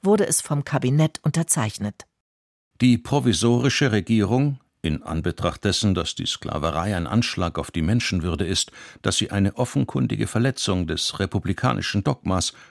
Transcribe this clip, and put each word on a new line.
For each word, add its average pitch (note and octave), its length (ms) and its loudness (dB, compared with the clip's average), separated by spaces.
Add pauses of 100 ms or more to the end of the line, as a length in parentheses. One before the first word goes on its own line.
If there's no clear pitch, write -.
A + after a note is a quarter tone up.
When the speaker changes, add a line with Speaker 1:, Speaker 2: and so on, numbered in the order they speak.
Speaker 1:
wurde G3+ 240 4
es - 160 -2
vom C#3+ 220 -2
Kabinett D3 580 2
unterzeichnet. A2+ 840 -2 (760)
Speaker 2:
Die B2 160 6
provisorische B2 920 2
Regierung, A2+ 680 2 (240)
in D2+ 200 -2
Anbetracht E2 600 -4
dessen, G2 300 2
dass E2+ 200 -4
die E2+ 120 -8
Sklaverei D#2+ 720 -4
ein E2 120 -4
Anschlag F2+ 500 -2
auf - 140 -6
die E2+ 100 -2
Menschenwürde F2 640 0
ist, F2 260 -2 (320)
dass - 140 0
sie - 160 -2
eine G2+ 240 2
offenkundige B2+ 720 -2
Verletzung G#2 580 0
des - 320 -4
republikanischen G2 840 -2
Dogmas - 480 0 (180)